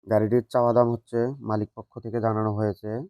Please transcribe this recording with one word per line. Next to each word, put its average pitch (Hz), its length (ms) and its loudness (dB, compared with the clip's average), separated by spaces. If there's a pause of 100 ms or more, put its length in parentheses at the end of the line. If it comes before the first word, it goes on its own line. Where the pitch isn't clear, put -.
(100)
গাড়িটির 110 380 2
চাওয়া 120 240 2
দাম 120 200 6
হচ্ছে, 117 340 -4 (120)
মালিক 110 360 -4
পক্ষ - 240 -18
থেকে 113 220 -6
জানানো 107 340 0
হয়েছে 107 560 -4